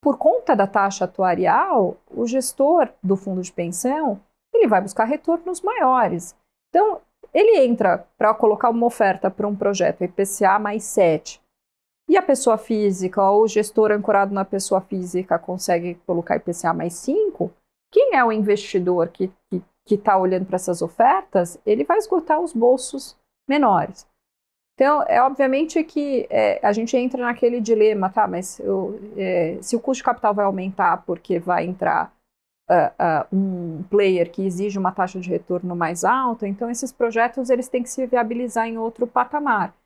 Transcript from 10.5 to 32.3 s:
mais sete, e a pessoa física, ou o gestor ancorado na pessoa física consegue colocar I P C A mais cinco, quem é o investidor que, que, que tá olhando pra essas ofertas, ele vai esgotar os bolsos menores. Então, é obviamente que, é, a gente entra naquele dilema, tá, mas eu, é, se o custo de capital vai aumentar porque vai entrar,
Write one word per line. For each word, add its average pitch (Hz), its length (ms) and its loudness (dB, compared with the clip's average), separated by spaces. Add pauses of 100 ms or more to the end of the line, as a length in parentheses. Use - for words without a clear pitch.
mais 214 260 -4
sete, - 580 0 (640)
e 370 120 4
a 370 40 2
pessoa 254 360 2
física, 202 720 -2
ou 208 140 6
o 226 40 0
gestor 214 420 0
ancorado 202 440 0
na 196 100 -2
pessoa 190 380 -2
física 180 560 -4
consegue 175 560 -4 (120)
colocar 170 300 -2
I - 40 -2
P 175 120 -6
C 170 140 -6
A 170 80 0
mais 170 200 -6
cinco, 330 560 -2 (400)
quem 494 240 4
é 262 80 4
o 226 80 4
investidor 196 800 0
que, 185 240 -6 (180)
que, 185 120 -4 (240)
que 214 100 2
tá 202 220 2
olhando 185 260 0
pra 190 120 -6
essas 180 260 -4
ofertas, 190 800 0
ele 214 180 0
vai 349 140 2
esgotar 330 440 0
os 349 120 -6
bolsos 254 640 0 (320)
menores. 233 580 0 (680)
Então, 285 340 2
é 240 140 4
obviamente 277 600 0
que, 285 460 -4
é, - 340 2
a 208 100 4
gente 226 240 -2
entra 247 260 -2
naquele 240 380 0
dilema, 214 500 2
tá, 208 180 0
mas 185 320 -8
eu, 196 400 -4 (160)
é, 180 460 -2
se - 120 -6
o 233 60 0
custo 262 200 -4
de - 40 -18
capital 233 300 0
vai 208 100 0
aumentar 190 600 -2
porque 175 340 -4
vai 175 260 -2
entrar, 175 480 -2 (560)